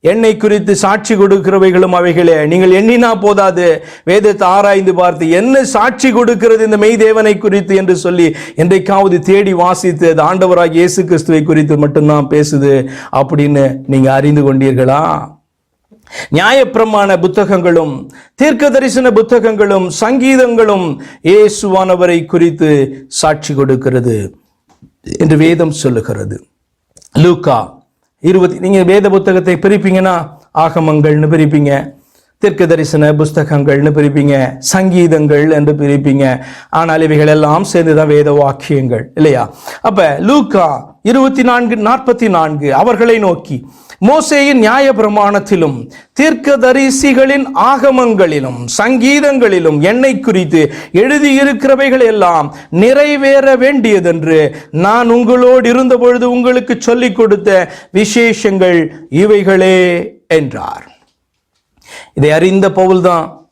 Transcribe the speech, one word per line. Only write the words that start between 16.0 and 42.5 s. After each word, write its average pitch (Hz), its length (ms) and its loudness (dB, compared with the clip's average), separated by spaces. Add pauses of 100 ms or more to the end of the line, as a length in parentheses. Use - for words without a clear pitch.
நியாயப்பிரமாண 202 880 0
புத்தகங்களும் 175 920 -2 (220)
தீர்க்க 233 360 0
தரிசன 254 400 0
புத்தகங்களும் 214 800 0 (100)
சங்கீதங்களும் 233 1000 0 (240)
இயேசுவானவரை 185 1040 0
குறித்து 151 800 0
சாட்சி 151 460 -4
கொடுக்கிறது 127 840 -2 (840)
என்று 156 180 2
வேதம் 165 340 0
சொல்லுகிறது. 113 760 -6 (680)
லூக்கா 156 680 0 (440)
இருபது, 180 380 0
நீங்க 190 220 0
வேத 196 260 2
புத்தகத்தை 185 460 0
பிரிப்பீங்கன்னா, 190 760 0 (300)
ஆகமங்கள்னு 156 720 0
பிரிப்பீங்க, 147 600 0 (480)
தீர்க்க 196 280 0
தரிசன 151 460 0
புஸ்தகங்கள்னு 147 800 0
பிரிப்பீங்க, 143 640 0
சங்கீதங்கள் 160 920 0
என்று 151 220 0
பிரிப்பீங்க. 139 680 0 (300)
ஆனால் 160 300 -2
இவைகள் 151 260 2
எல்லாம் 151 380 2
சேர்ந்துதான் 156 420 0
வேத 147 260 2
வாக்கியங்கள், 135 840 -2
இல்லையா? 135 360 0 (300)
அப்ப 180 380 -2
லூக்கா 190 840 -2
இருபத்தி 262 400 0
நான்கு 240 320 0
நாற்பத்தி 233 540 -2
நான்கு 151 460 -2